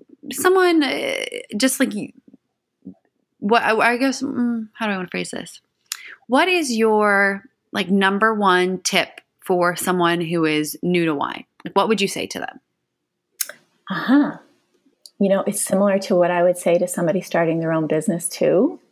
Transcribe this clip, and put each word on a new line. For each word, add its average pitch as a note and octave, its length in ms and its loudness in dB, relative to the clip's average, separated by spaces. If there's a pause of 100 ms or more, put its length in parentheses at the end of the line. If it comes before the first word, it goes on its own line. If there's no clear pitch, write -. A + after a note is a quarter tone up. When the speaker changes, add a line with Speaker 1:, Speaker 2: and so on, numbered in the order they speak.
(320)
Speaker 1:
someone, F4+ 520 4
uh, - 420 -4 (320)
just, C4 220 0
like, G#3+ 160 0
you, - 160 -8 (1300)
what, G#3+ 240 2
I, A3 120 0
I A#3 220 2
guess, B3+ 240 -2
mm, A#3 520 -4
how A3+ 120 -8
do G#3 80 -2
I F#3+ 40 -4
wanna F#3 120 -8
phrase F3+ 220 -8
this? - 280 -14 (680)
What C#4+ 200 2
is E4 300 0
your, G3+ 680 2 (280)
like, F#3+ 180 -2
number G3+ 440 2
one F#3 480 2
tip - 400 -2 (180)
for F3 360 0
someone F3 460 0
who E3 240 -2
is D3+ 380 -2
new F3 220 2
to D#3 100 0
wine? C#3+ 300 -6 (200)
Like, F3+ 100 -6
what G3 120 4
would G#3+ 120 2
you G3 80 0
say - 200 -6
to - 120 -10
them? - 200 -12 (1300)
Speaker 2:
Uh-huh. A3+ 480 2 (840)
You G3+ 100 2
know, G3 160 2
it's G3+ 160 -4
similar G3 380 2
to G3 160 -2
what F3 160 4
I F3 120 2
would F3+ 140 2
say F3 200 2
to F3+ 100 -2
somebody F3 340 -2
starting E3 380 0
their E3 140 -2
own D#3+ 140 0
business D#3 420 -2
too. F3+ 500 2 (120)